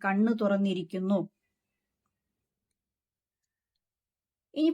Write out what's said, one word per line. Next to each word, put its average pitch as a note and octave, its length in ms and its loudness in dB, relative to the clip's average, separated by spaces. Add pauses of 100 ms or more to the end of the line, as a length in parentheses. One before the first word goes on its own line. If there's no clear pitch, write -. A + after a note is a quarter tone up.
കണ്ണു G3+ 280 2
തുറന്നിരിക്കുന്നു." G3 880 -2 (3250)
ഇനി D#4 200 2